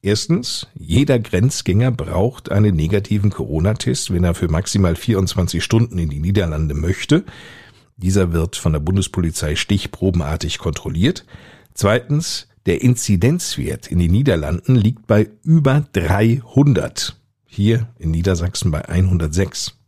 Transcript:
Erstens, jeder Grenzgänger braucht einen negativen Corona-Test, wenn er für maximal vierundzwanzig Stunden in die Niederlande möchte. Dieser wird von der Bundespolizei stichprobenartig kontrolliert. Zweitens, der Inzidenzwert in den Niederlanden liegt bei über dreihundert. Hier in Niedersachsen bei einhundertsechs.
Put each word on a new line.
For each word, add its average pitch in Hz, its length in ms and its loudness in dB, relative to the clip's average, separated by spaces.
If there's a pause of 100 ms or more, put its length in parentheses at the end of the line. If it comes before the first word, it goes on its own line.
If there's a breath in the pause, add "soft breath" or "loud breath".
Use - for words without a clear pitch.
Erstens, 160 680 -2
jeder 123 460 2
Grenzgänger 107 720 0
braucht 98 600 -4
einen 101 240 4
negativen 101 540 0
Corona-Test, - 800 -2
wenn 90 120 0
er 87 100 2
für 87 140 -2
maximal 85 480 0
vierundzwanzig 92 680 0
Stunden 117 360 0
in 82 100 -2
die 71 100 -6
Niederlande 80 540 0
möchte. 90 500 0 (760 loud breath)
Dieser 92 360 0
wird 82 220 -2
von 113 180 -2
der 76 60 0
Bundespolizei 82 760 -2
stichprobenartig 85 1040 -2
kontrolliert. 85 680 -2 (520 loud breath)
Zweitens, 127 720 -2 (180)
der 87 160 0
Inzidenzwert 120 1080 0
in 87 80 0
den 87 120 2
Niederlanden 92 640 2
liegt 110 320 2
bei 107 240 2 (140)
über 147 500 2
dreihundert. 113 1300 0 (260)
Hier 110 420 0 (120)
in 80 100 -4
Niedersachsen 87 640 0
bei 76 180 -6
einhundertsechs. 87 880 0 (100)